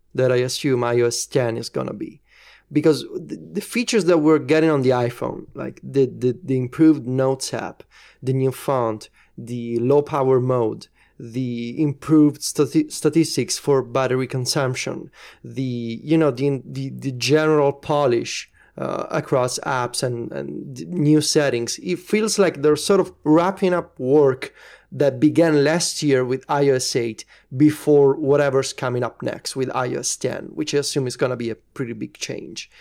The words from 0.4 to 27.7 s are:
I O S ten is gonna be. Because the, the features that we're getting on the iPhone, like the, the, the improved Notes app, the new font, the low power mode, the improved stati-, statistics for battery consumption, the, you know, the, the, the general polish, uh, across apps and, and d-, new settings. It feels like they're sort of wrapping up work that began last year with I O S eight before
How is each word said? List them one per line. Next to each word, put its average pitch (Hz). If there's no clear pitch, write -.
I 120
O 120
S -
ten 117
is 117
gonna -
be. -
Because 156
the, -
the 196
features 226
that 170
we're 156
getting 156
on 143
the 127
iPhone, 123
like 127
the, 131
the, 120
the 131
improved 131
Notes 131
app, -
the 127
new 131
font, 117
the 117
low 135
power 135
mode, 123
the 120
improved 147
stati-, 151
statistics 151
for 139
battery 131
consumption, 131
the, 120
you 156
know, 151
the, 135
the, 135
the 127
general 143
polish, 135
uh, -
across 127
apps 123
and, 120
and -
d-, -
new 151
settings. 127
It 170
feels 214
like 165
they're 151
sort 196
of -
wrapping 180
up -
work 131
that 131
began 151
last 160
year 135
with 127
I 143
O 131
S 127
eight 113
before 147